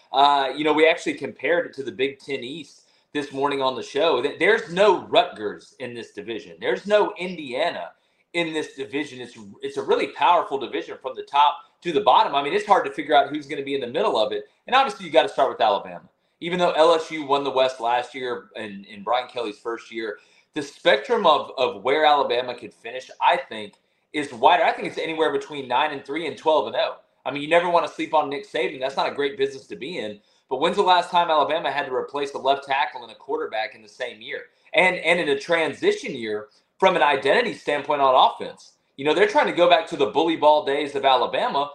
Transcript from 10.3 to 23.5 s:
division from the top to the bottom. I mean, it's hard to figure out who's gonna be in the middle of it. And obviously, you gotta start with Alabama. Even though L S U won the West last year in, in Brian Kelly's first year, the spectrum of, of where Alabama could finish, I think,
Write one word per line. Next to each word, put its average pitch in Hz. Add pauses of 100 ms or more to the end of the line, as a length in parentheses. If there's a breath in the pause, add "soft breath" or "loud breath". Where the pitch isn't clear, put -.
division 131
from 127
the 104
top 143 (260 soft breath)
to 170
the 139
bottom. 147
I 143
mean, 147
it's 208
hard 190
to 135
figure 147
out 139
who's 143
gonna 143
be 139
in 131
the 120
middle 151
of 107
it. 104 (240 soft breath)
And 214
obviously, 240
you 156
gotta 147
start 135
with 117
Alabama. 92 (340)
Even 170
though 175
L 160
S 160
U 156
won 139
the 135
West 131
last 120
year 123
in, 101
in 101
Brian 123
Kelly's 110
first 117
year, 113 (340 soft breath)
the 151
spectrum 208
of, 139
of 107
where 151
Alabama 123
could 107
finish, 123 (120)
I 160
think, 107 (360)